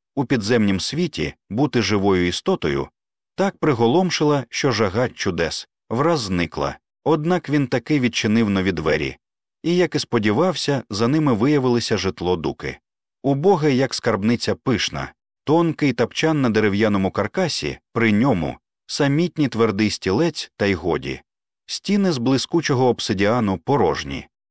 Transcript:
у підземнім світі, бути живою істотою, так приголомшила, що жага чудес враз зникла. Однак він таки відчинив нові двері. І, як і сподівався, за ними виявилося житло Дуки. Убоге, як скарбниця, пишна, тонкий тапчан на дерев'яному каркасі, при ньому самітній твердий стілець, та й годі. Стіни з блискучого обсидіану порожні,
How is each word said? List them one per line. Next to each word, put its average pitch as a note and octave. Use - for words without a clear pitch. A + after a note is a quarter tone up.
у C#3
підземнім G#2+
світі, C#3
бути B2+
живою F#2+
істотою, D#2
так F#3+
приголомшила, D3
що -
жага G#2+
чудес E2+
враз D3
зникла. E2+
Однак D#3+
він C#3+
таки C3+
відчинив A2+
нові F#2+
двері. D#2
І, E3+
як F3
і D3+
сподівався, A#2+
за A2
ними D3+
виявилося A#2+
житло F2+
Дуки. C#2+
Убоге, D3
як C3
скарбниця, G#2+
пишна, E2+
тонкий D3+
тапчан D3
на B2+
дерев'яному G#2
каркасі, G2+
при A2+
ньому G2+
самітній D3
твердий G#2+
стілець, C3
та G#2
й G2
годі. D2+
Стіни G3
з C3+
блискучого C3
обсидіану G#2
порожні, D#2